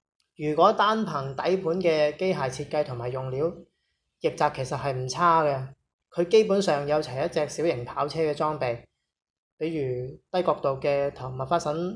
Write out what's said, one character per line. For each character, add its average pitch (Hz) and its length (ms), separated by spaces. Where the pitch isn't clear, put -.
如 151 180
果 170 160
單 214 360
憑 139 280
底 165 220
盤 175 240
嘅 156 380
機 185 160
械 139 160
設 135 180
計 151 160
同 127 140
埋 120 100
用 131 220
料， 135 160
奕 156 160
澤 151 180
其 135 80
實 131 160
係 139 140
唔 127 160
差 165 340
嘅。 135 300
佢 175 180
基 220 160
本 196 180
上 147 240
有 151 160
齊 131 220
一 175 40
隻 151 200
小 147 160
型 127 200
跑 139 220
車 151 140
嘅 151 140
裝 156 260
備， 120 240
比 156 200
如 127 320
低 180 120
角 170 120
度 - 140
嘅 143 320
頭 127 160
麥 131 180
花 170 120
臣 151 160